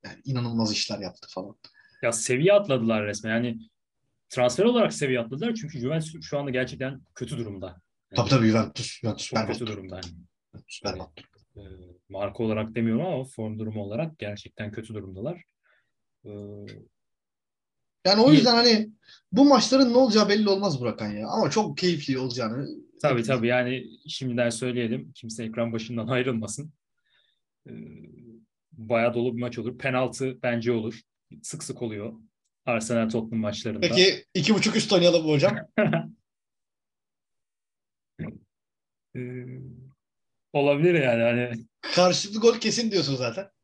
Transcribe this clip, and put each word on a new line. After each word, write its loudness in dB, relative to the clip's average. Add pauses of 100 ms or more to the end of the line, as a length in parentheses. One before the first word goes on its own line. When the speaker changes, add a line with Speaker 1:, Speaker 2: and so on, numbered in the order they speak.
Speaker 1:
Yani -16
inanılmaz 0
işler -4
yaptı -12
falan. -12 (460)
Speaker 2:
Ya 0
seviye 2
atladılar 2
resmen. -6
Yani -2 (720)
transfer 2
olarak 4
seviye 0
atladılar -6
çünkü -10
Juventus -4
şu -6
anda -4
gerçekten -4 (140)
kötü -8
durumda. -8
Yani -14
Speaker 1:
Tabii, 0
tabii, 6
Juventus, 0
Juventus -6
Speaker 2:
çok -4
Speaker 1:
berbat. -4
Speaker 2:
kötü -8
durumda -12
yani. -12 (480)
Speaker 1:
Juventus -20
berbat. -8 (460)
Speaker 2:
Ee, -18 (480)
marka -6
olarak -2
demiyorum 0
ama -4
form -10
durumu -6
olarak -6
gerçekten -10
kötü -12
durumdalar. -10 (800)
Ee, -16 (1800)
Speaker 1:
Yani 4
o 10
Speaker 2:
iyi. 12
Speaker 1:
yüzden 6
hani 4 (420)
bu 6
maçların 6
ne 4
olacağı 6
belli 4
olmaz 0
Burakan -4
ya. -8
Ama 0
çok -2
keyifli -2
olacağını -4 (360)
Speaker 2:
Tabii, 2
Speaker 1:
hepimiz 0
Speaker 2:
tabii. 0
Yani 0 (220)
şimdiden -2
söyleyelim. -4
Kimse -12
ekran -4
başından -6
ayrılmasın. -4 (960)
Ee, -16 (1000)
bayağı 0
dolu 0
bir -6
maç -6
olur. -8
Penaltı -2
bence 0
olur. -4 (420)
Sık -12
sık -10
oluyor -8 (540)
Arsenal 0
Tottenham -2
maçlarında. -4
Speaker 1:
Peki 4 (100)
iki 4
buçuk 2
üst 2
oynayalım 6
mı 2
hocam? 4 (220)
Speaker 2:
<laughs> 0 (3000)
Ee, -10 (1080)
olabilir 4
yani 4
hani. 0 (140)
Speaker 1:
Karşılıklı 2
gol 4
kesin -2
diyorsun 0
zaten. -6 (140)